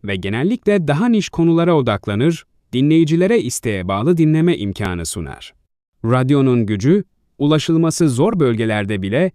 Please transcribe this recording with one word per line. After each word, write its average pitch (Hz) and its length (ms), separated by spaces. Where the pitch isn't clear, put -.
ve 98 120
genellikle 175 720
daha 151 200
niş 220 220
konulara 170 460
odaklanır, 117 720
dinleyicilere 165 680
isteğe 101 460
bağlı 117 300
dinleme 160 400
imkanı 92 480
sunar. - 480
Radyonun 127 600
gücü, 113 380
ulaşılması 160 720
zor 165 300
bölgelerde 107 600
bile 127 340